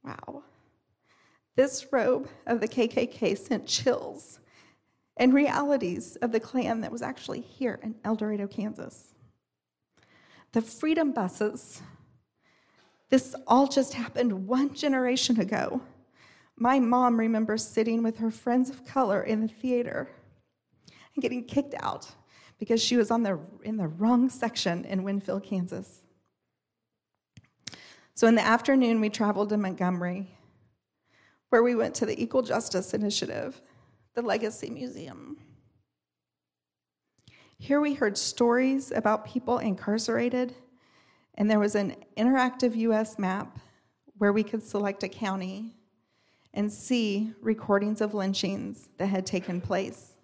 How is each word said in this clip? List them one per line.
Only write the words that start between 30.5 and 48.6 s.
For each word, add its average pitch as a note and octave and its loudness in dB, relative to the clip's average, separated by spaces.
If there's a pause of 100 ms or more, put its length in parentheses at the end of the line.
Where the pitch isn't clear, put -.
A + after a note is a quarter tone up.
where A#3 6
we B3 4
went - 0
to A#3 -2
the G#3 -4
Equal B3 0
Justice A3+ -2
Initiative, - -4 (520)
the A#3 -6
Legacy A3 -4
Museum. - -14 (2250)
Here C#4+ 2
we D4 2
heard G#3+ 0
stories C4 2
about G#3+ 0
people A#3+ -2
incarcerated, A#3 -2 (800)
and G#3 2
there G#3+ 6
was G#3 2
an G3+ 0 (220)
interactive B3+ 4
U A3+ 2
S A3 0
map G3 -4 (580)
where G3+ 4
we G#3+ 2
could G#3+ -6
select G3+ -4
a F#3+ -4
county F#3+ -6 (800)
and G#3 -2
see A3 0
recordings G#3+ 2
of G#3 0
lynchings G3 -4